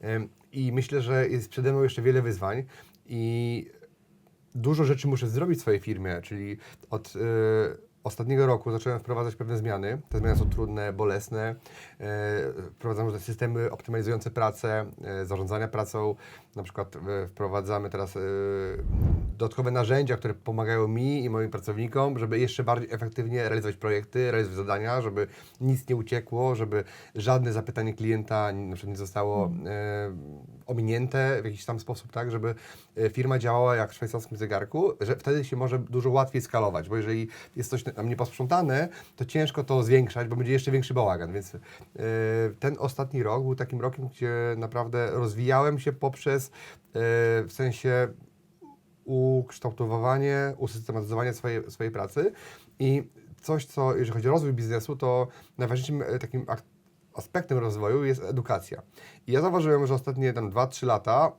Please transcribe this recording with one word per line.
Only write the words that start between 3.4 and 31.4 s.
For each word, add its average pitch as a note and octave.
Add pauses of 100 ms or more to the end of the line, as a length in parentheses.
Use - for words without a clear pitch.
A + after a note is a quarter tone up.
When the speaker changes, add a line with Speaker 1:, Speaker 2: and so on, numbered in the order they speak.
Speaker 1:
dużo D3
rzeczy C#3
muszę B2+
zrobić D#3
w -
swojej G#2
firmie, F#2
czyli G2+ (320)
od, -
y, F#2+ (840)
ostatniego C3+
roku A#2+
zacząłem A2+
wprowadzać A#2+
pewne A2+
zmiany. G#2+
Te -
zmiany A2
są -
trudne, G#2
bolesne. G#2 (440)
E, G2+ (640)
wprowadzam A2+
różne G#2
systemy A#2
optymalizujące A2+
pracę, A2 (180)
e, F#2+
zarządzania G2
pracą. G#2+ (400)
Na G2+
przykład, G2
e, F#2
wprowadzamy G2+
teraz, F#2+
e, G2+ (1160)
dodatkowe B2
narzędzia, B2
które G#2+
pomagają A2
mi B2+
i A#2+
moim A2
pracownikom, A2+
żeby A2+
jeszcze B2
bardziej A#2
efektywnie A#2
realizować G#2
projekty, A2
realizować G2+
zadania, G#2
żeby G#2 (340)
nic C3
nie B2+
uciekło, A#2+
żeby G#2 (320)
żadne A#2+
zapytanie A2
klienta A2
na G2
przykład G2
nie G2
zostało, G2+
Speaker 2:
Mhm. E2+
Speaker 1:
e, G2 (920)
ominięte B2